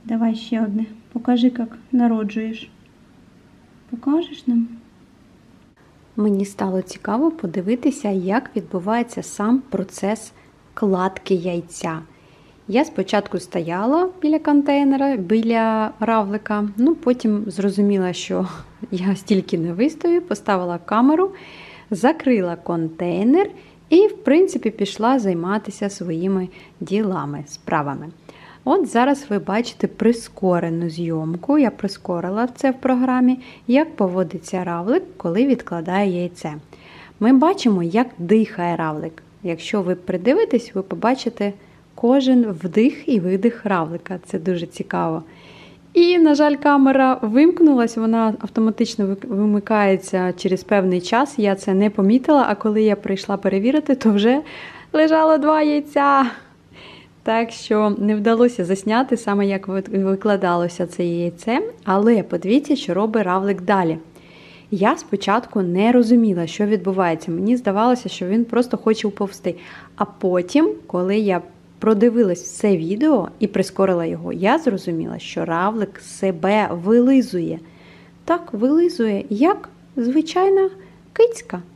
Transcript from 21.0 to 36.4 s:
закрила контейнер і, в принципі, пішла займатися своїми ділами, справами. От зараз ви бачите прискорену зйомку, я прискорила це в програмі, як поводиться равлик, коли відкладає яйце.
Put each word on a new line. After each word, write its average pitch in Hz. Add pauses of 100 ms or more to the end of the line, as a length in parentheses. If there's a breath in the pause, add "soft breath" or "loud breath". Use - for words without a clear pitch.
закрила 208
контейнер 175 (400 loud breath)
і, 392
в -
принципі, 285
пішла 220
займатися 196
своїми 180 (300 loud breath)
ділами, 160
справами. 147 (580 loud breath)
От 320
зараз 269
ви 208
бачите 202
прискорену 175
зйомку, 165
я 240
прискорила 190
це 269
в -
програмі, 254 (280 loud breath)
як 311
поводиться 180
равлик, 175 (140)
коли 185
відкладає 190
яйце. 175 (680 loud breath)